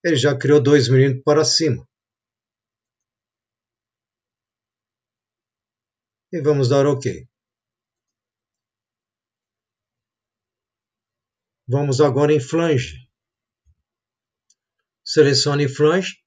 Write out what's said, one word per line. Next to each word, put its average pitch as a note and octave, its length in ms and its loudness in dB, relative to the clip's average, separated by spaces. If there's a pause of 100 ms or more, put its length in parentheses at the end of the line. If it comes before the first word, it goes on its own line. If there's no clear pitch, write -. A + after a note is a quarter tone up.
Ele E3+ 120 0
já C#3 220 0
criou C#3+ 240 2
dois C#3 260 2
milímetros C3 360 2
para D3+ 200 2
cima. D3+ 440 -2 (4000)
E E3+ 100 -8
vamos C#3 280 0
dar C#3 160 2
ok. - 420 -4 (4000)
Vamos C3+ 320 -4
agora D3 340 2
em D3+ 60 2
flange. D3 680 -4 (1900)
Selecione C#3+ 640 0
flange. D#3+ 600 -2